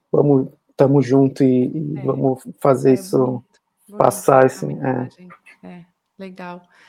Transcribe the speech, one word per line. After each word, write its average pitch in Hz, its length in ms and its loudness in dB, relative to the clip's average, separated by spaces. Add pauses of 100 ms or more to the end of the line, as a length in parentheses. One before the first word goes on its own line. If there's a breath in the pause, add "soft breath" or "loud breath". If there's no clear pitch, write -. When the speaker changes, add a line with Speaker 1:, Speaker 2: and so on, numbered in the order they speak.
(100)
Speaker 1:
vamos, 143 380 2 (280)
tamo 139 240 4
junto 135 420 2
e, 127 240 2 (280)
e 147 40 -8
Speaker 2:
É. 131 40 -12
Speaker 1:
vamos 135 400 -4 (180)
fazer 139 300 2
Speaker 2:
É 127 40 4
Speaker 1:
isso - 240 -4
Speaker 2:
bonito, 127 260 -2 (440)
bonito 202 100 -8
Speaker 1:
passar, 131 460 2
Speaker 2:
essa 131 220 -2
Speaker 1:
assim, 143 120 -8
é. 139 140 -4
Speaker 2:
mensagem. 127 360 -10 (340)
É, 180 220 -20 (340)
legal. 185 440 -16 (260 soft breath)